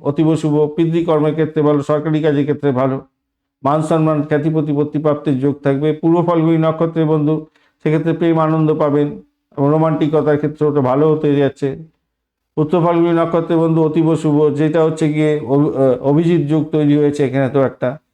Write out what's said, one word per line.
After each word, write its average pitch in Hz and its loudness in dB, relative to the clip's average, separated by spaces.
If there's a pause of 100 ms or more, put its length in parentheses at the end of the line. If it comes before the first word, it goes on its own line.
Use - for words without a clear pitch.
অতীব 156 0
শুভ, 151 0
পিতৃকর্মের 165 0
ক্ষেত্রে 156 -2
ভালো, 147 2
সরকারি 151 -2
কাজের 147 2
ক্ষেত্রে 143 -2
ভালো, 131 -2 (600)
মান 147 0
সম্মান, 156 0
খ্যাতি 147 -2
প্রতিপত্তি 151 -2
প্রাপ্তির 147 -2
যোগ 143 -2
থাকবে। 143 0
পূর্ব 165 0
ফাল্গুনী 165 2
নক্ষত্রের 160 0
বন্ধু, 156 0 (360)
সেক্ষেত্রে 160 0
প্রেম 165 0
আনন্দ 156 2
পাবেন 147 -2 (380)
এবং 143 2
রোমান্টিকতার 151 0
ক্ষেত্রে 151 -2
ওটা 147 0
ভালো 139 2
হতে 151 0
যাচ্ছে। 139 -2 (800)
উত্তর 156 0
ফাল্গুনী 170 2
নক্ষত্রের 165 0
বন্ধু 160 2
অতীব 160 0
শুভ, 151 2
যেটা 156 0
হচ্ছে 160 0
গিয়ে 151 0
অভি-, 143 2
আহ, 131 0
অভিজিৎ 160 2
যোগ 156 -2
তৈরি 147 2
হয়েছে 147 0
এখানে 131 -2
তো 139 0
একটা, 131 -4 (160)